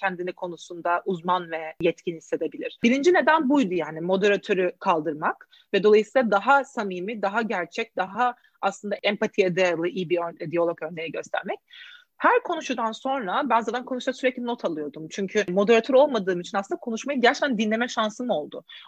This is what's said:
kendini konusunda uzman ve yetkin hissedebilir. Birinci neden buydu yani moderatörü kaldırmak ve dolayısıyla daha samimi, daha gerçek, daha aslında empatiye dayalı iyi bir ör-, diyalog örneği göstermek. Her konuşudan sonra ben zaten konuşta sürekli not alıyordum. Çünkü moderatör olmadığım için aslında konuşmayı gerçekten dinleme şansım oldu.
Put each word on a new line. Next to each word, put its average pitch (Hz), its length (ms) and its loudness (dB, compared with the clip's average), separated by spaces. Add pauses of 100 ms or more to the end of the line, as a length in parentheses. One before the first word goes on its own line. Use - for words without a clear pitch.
kendini 180 320 -4
konusunda 175 720 -4
uzman 175 460 -2
ve 160 300 -8
yetkin 165 360 -2
hissedebilir. 156 640 -6
Birinci 269 320 4
neden 311 340 4
buydu 254 260 2
yani 156 260 -4
moderatörü 190 800 0
kaldırmak 165 720 -2 (260)
ve 190 80 2
dolayısıyla 214 480 4
daha 240 340 4
samimi, 202 580 -6
daha 196 200 0
gerçek, 208 540 -6
daha 214 380 0 (280)
aslında 196 400 -4
empatiye 196 540 0
dayalı 175 320 2
iyi 180 220 -4
bir 175 80 2
ör-, 170 320 -6
diyalog 170 320 -2
örneği 165 300 -10
göstermek. - 460 -6 (600)
Her 453 220 4
konuşudan 247 500 -4
sonra 254 580 -2
ben 233 100 4
zaten 233 240 -4
konuşta 254 280 -4
sürekli 247 340 -4
not 233 180 -4
alıyordum. 156 460 -6
Çünkü 196 380 -2
moderatör 226 460 4
olmadığım 220 460 4
için 175 180 -6
aslında 339 220 -6
konuşmayı 247 400 -4
gerçekten 247 380 4
dinleme 226 300 0
şansım 226 420 -4
oldu. 151 340 -4 (240)